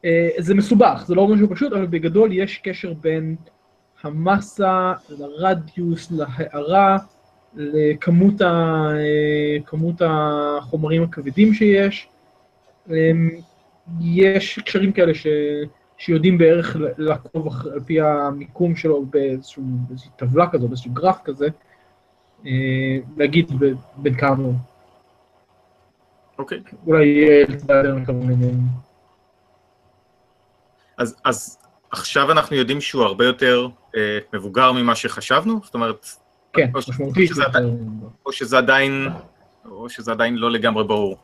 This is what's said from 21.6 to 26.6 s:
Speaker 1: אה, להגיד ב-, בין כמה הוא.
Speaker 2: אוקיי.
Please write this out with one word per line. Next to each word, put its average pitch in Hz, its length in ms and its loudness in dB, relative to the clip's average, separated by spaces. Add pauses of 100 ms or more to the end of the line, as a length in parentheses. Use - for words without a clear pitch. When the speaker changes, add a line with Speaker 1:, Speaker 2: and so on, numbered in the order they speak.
Speaker 1:
אה, 139 40 -10 (680)
להגיד 151 420 0
ב-, 139 160 2 (220)
בין 139 180 -2
כמה 135 300 0
הוא. 127 100 -2 (1800)
Speaker 2:
אוקיי. 139 220 -10 (260)